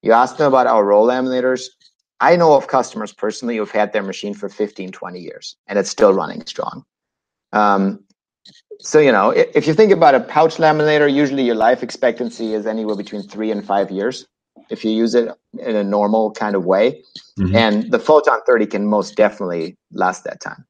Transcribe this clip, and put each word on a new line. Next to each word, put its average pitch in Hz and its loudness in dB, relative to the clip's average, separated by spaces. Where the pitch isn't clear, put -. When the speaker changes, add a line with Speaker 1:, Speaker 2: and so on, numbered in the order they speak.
Speaker 1:
You 110 2
ask 123 2
them 151 2
about 131 4
our 113 2
roll 104 4
laminators. 127 -2
I 160 4
know 165 4
of 139 2
customers 110 -4
personally 117 -6
who've 104 -6
had 104 -2
their 104 -2
machine 98 -10
for 101 -10
fifteen, 98 -8
twenty 90 -16
years, - -16
and 101 -4
it's 95 -2
still 101 2
running 90 -4
strong. - -10
Um, 101 0
so, - 0
you 143 6
know, 104 2
i-, 165 2
if 143 0
you 160 0
think 214 4
about 165 6
a 123 4
pouch 160 0
laminator, 151 2
usually 139 0
your 120 0
life 117 2
expectancy 117 -4
is 107 -4
anywhere 110 -4
between 101 -10
three 107 -6
and 101 -4
five 98 -2
years 101 -6
if - -12
you 110 0
use 113 0
it 117 2
in 113 -6
a 104 -2
normal 104 0
kind 107 -6
of 90 -4
way. 98 0
Speaker 2:
Mm-hmm. 95 0
Speaker 1:
And 110 0
the - 0
Photon 147 2
thirty 113 2
can 104 -6
most 104 -2
definitely 90 -2
last 92 -4
that - -12
time. - -16